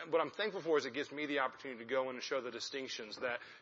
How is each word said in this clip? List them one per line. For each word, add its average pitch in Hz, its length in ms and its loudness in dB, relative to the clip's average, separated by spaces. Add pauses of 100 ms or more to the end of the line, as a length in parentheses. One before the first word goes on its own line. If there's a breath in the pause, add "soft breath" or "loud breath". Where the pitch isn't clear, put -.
what 160 140 6
I'm 143 80 0
thankful 196 320 0
for 156 160 6
is 131 80 4
it 117 80 -4
gives 139 180 -2
me 147 140 -2
the 143 140 2
opportunity 127 440 -2
to 117 40 -8
go 131 200 4
in 127 80 -4
and 117 80 -8
show 135 160 0
the 120 100 -4
distinctions 117 680 -6
that 123 200 0 (240 loud breath)